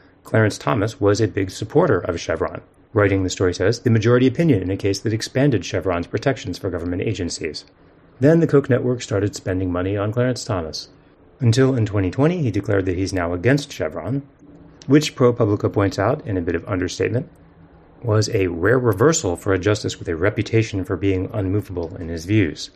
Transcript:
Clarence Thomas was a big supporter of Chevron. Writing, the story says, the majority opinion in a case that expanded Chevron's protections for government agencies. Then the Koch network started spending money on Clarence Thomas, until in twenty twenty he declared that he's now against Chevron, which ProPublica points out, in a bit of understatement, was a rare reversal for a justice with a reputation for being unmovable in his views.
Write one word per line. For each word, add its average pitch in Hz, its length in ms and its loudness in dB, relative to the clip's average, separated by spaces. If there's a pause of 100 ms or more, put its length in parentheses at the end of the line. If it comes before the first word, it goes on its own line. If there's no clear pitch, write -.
(240)
Clarence 110 360 2
Thomas 110 420 -2
was 101 180 4
a 110 80 2
big 95 220 -2
supporter 127 500 2
of 85 200 -4
Chevron. 80 420 -4 (320)
Writing, 98 300 4
the 92 80 0
story 90 240 0
says, 107 240 0
the 120 100 0
majority 117 380 4
opinion 127 340 2
in 90 80 -4
a 98 80 -2
case 98 220 -2
that 110 140 -4
expanded 127 520 0
Chevron's 85 420 -2
protections - 520 -4
for 101 100 -4
government 87 320 -4
agencies. 85 640 -6 (540)
Then 156 200 6
the 160 80 4
Koch 143 220 2
network 123 320 0
started 101 340 -2
spending 92 360 -4
money 92 260 -2
on 104 140 -2
Clarence 123 340 -2
Thomas, 82 440 -6 (500)
until 131 360 4
in 113 100 0
twenty 98 240 0
twenty 160 320 0
he 117 100 0
declared 98 340 0
that 92 100 -2
he's 95 160 -2
now 87 220 -2
against 123 380 0
Chevron, 123 500 -6 (640)
which 147 300 4
ProPublica 110 580 2
points 101 260 0
out, 120 260 0
in 101 120 -4
a 90 40 -2
bit 85 140 -2
of 87 120 -4
understatement, 101 600 -2 (760)
was 110 260 2
a 98 180 0
rare 87 300 2
reversal 117 580 2
for 98 180 -2
a 92 60 2
justice 104 380 0
with - 100 -10
a 85 80 -2
reputation 104 680 0
for 98 100 -2
being 92 380 -2
unmovable 95 640 -4
in 82 100 -10
his 82 180 -8
views. 95 500 0